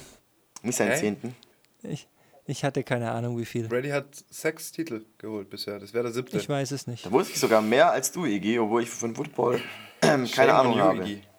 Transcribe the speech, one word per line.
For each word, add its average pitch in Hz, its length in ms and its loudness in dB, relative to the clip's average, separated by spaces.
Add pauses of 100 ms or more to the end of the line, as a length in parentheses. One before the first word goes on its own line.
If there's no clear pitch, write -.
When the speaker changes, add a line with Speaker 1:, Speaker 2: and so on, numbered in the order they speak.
(600)
Speaker 1:
Nicht 120 160 -4
seinen 107 160 2
Speaker 2:
Hä? 143 60 0
Speaker 1:
zehnten. 117 360 -4 (460)
Speaker 3:
Ich, - 260 -10 (380)
ich - 180 -8
hatte 139 200 -2
keine 120 280 -2
Ahnung, 117 260 -4
wie 117 80 -4
viel. 113 220 -6
Speaker 2:
Brady 123 220 -2
hat 143 400 -6
sechs - 420 -6
Titel 120 320 -8 (140)
geholt 107 320 -10
bisher. 101 300 -10
Das 101 140 -16
wär 120 100 0
der 117 100 -4
siebte. 127 240 -6
Speaker 3:
Ich - 100 -4
weiß 139 240 -2
es 135 160 -8
nicht. 120 180 -10
Speaker 1:
Da 90 60 -6
wusste - 220 2
ich - 60 -4
sogar 110 220 4
mehr 131 300 6
als 131 220 -2
du, 175 120 -4
Iggy, 104 340 0
obwohl 113 240 2
ich 120 60 -6
von 117 260 -6
Football, - 440 0 (220)
<clears throat> - 200 -10
keine 135 260 4
Speaker 2:
Shame 131 220 6
on 92 60 8
Speaker 1:
Ahnung 123 220 6
Speaker 2:
you, - 20 2
Speaker 1:
habe. 95 240 6
Speaker 2:
Iggy. 101 180 -8 (180)